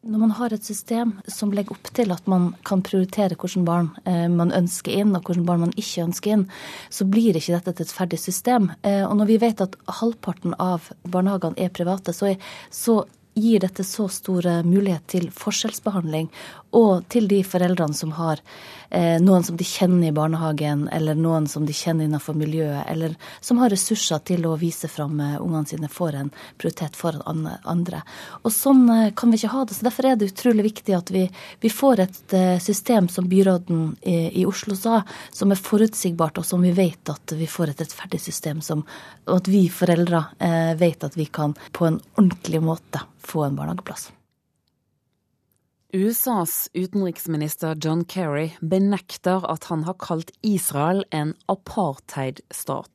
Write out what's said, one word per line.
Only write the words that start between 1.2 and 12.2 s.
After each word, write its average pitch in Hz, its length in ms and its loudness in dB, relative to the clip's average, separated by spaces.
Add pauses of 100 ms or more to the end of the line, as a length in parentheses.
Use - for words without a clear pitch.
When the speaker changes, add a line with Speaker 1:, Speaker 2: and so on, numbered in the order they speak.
Speaker 1:
som - 220 -4
legger 202 220 -2
opp - 200 -14
til 220 200 0
at - 160 -4
man 175 360 2
kan 190 200 0
prioritere 190 520 0
hvordan 180 300 -2
barn, 170 240 2 (160)
eh, 170 220 0
man 175 240 2
ønsker - 420 -2
inn, 202 220 2
og 170 80 -4
hvordan 175 240 0
barn 175 140 2
man 170 100 0
ikke 180 340 -6
ønsker 175 260 -2
inn, 202 160 2 (440)
så 190 180 -2
blir 220 240 4
ikke 170 300 0
dette 170 180 -6
et 165 60 -4
ferdig 175 320 -4
system. 202 520 0 (120)
Eh, 202 180 2
og 202 160 0
når 208 80 4
vi 220 120 6
vet 220 240 2
at 190 140 -2 (120)
halvparten 190 720 -4
av 180 320 -2 (180)
barnehagene 180 480 0
er 180 120 -2
private, 180 440 -4
så 196 220 0